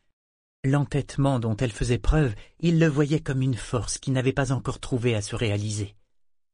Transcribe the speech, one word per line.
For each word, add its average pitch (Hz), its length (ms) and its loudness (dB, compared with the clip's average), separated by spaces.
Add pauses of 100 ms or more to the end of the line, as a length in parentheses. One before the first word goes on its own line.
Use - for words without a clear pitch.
(640)
L'entêtement 139 760 0
dont 110 180 -2
elle 123 140 0
faisait 120 260 0
preuve, 143 380 2 (240)
il 165 200 2
le 165 80 6
voyait 151 320 2
comme 139 220 -2
une 131 140 0
force - 420 -4
qui - 140 -4
n'avait 131 220 0
pas 135 180 0
encore 127 280 -4
trouvé 120 360 0
à 104 60 0
se 101 140 -8
réaliser. 104 600 -2 (580)